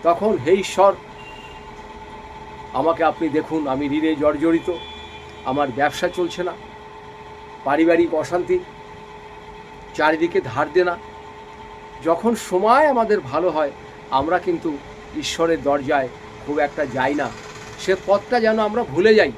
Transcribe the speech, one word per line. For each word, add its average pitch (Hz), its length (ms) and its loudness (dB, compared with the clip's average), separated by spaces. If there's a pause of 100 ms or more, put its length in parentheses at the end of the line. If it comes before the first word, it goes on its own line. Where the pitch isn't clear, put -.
তখন, 170 340 4
"হে 143 160 4
ঈশ্বর, 190 420 4 (1800)
আমাকে 160 300 2
আপনি 156 260 0
দেখুন, 156 380 -2
আমি 135 180 0
ঋণে 156 300 2
জর্জরিত, 151 580 2 (720)
আমার 143 220 0
ব্যবসা 147 420 0
চলছে 175 340 -4
না, 180 80 -2 (1120)
পারিবারিক 165 520 4
অশান্তি, 180 440 0 (1400)
চারিদিকে 160 460 2
ধার 143 320 -2
দেনা।" 175 240 4 (1040)
যখন 190 320 2
সময় 220 520 6
আমাদের 220 320 4
ভালো 151 300 0
হয়, 151 220 0 (400)
আমরা 151 280 2
কিন্তু 170 380 -2 (400)
ঈশ্বরের 160 460 0
দরজায় 139 460 2 (360)
খুব 147 140 -2
একটা 147 260 0
যাই 131 300 0
না, 135 140 -2 (500)
সে 190 160 2 (100)
পথটা 202 340 2
যেন 220 200 4
আমরা 214 240 0
ভুলে 196 320 6
যাই। 170 220 6